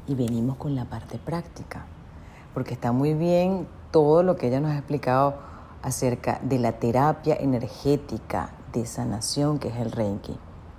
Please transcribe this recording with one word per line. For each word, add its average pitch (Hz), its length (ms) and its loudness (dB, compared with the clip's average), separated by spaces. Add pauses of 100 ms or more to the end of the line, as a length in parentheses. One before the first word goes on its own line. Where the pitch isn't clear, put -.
y 143 60 0
venimos 120 400 0
con 143 180 -4
la 127 120 -2
parte 117 320 -10
práctica, - 680 -8 (680)
porque 127 200 -4
está 120 200 0
muy 139 200 4
bien 175 540 2 (240)
todo 156 320 8
lo 180 140 4
que 127 100 0
ella 127 140 2
nos 151 100 2
ha 147 60 0
explicado 139 580 2 (460)
acerca 123 600 0
de 131 160 2
la 117 140 2
terapia 143 600 2
energética 131 1160 0 (200)
de 117 140 -2
sanación 123 760 0
que - 80 -4
es 110 80 -6
el 117 160 -2
Reiki. 104 460 -2 (420)